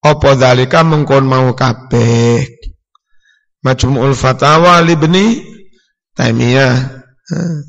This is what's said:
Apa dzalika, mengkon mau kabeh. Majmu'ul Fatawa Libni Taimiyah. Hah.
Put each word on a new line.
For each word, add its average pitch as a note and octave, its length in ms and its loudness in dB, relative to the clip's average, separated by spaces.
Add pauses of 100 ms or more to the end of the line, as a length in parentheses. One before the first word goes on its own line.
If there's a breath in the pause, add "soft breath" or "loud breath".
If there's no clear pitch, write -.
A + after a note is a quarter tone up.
Apa D3 320 2
dzalika, B2+ 480 2
mengkon C#3 480 0
mau C3 240 0
kabeh. A#2 880 -2 (1200)
Majmu'ul C3 560 -2
Fatawa D#3+ 640 2
Libni E3+ 560 0 (800)
Taimiyah. B2 600 0 (520)
Hah. E3 280 -6 (120)